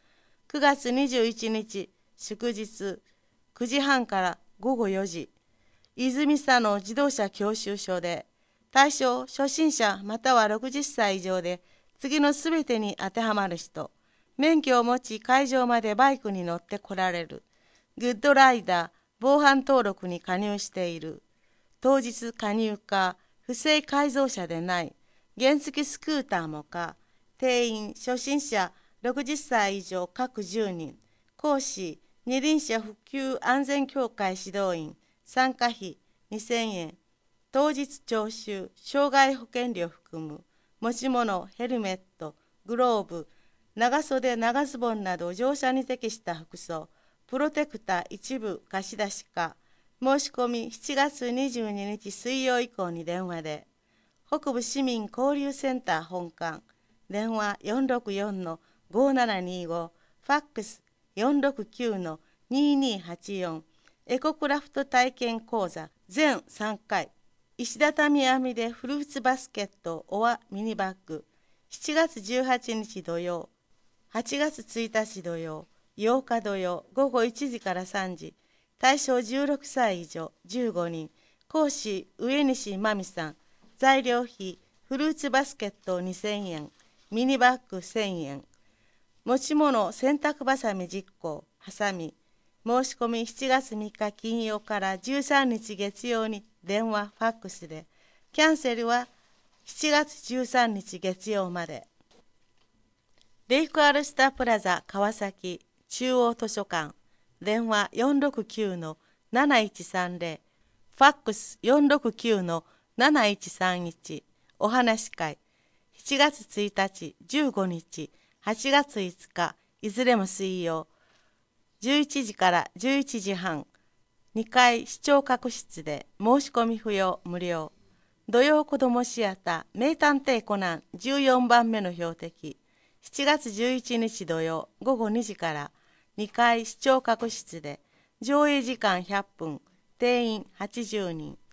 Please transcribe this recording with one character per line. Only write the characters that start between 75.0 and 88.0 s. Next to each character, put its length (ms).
土 140
曜、 320
八 260
日 180
土 160
曜、 360
午 180
後 140
一 260
時 100
か 140
ら 120
三 300
時。 180
対 200
象 220
十 260
六 180
歳 360
以 60
上、 260
十 280
五 160
人。 220
講 200
師、 400
上 240
西 360
真 160
美 100
さ 240
ん。 80
材 260
料 200
費、 360
フ 140
ル 80
ー 80
ツ 160
バ 140
ス 120
ケ 100
ッ 80
ト 160
二 140
千 340
円。 240
ミ 160
ニ 120
バ 200
ッ 100
グ 140
千 400